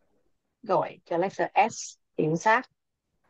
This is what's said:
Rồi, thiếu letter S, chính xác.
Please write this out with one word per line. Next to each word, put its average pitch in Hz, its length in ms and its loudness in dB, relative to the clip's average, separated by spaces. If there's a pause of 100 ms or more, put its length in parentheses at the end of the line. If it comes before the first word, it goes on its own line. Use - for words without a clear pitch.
(600)
Rồi, 151 440 0
thiếu 170 140 -2
letter 190 280 -2 (240)
S, - 260 -14 (200)
chính 160 200 0
xác. 226 240 2 (680)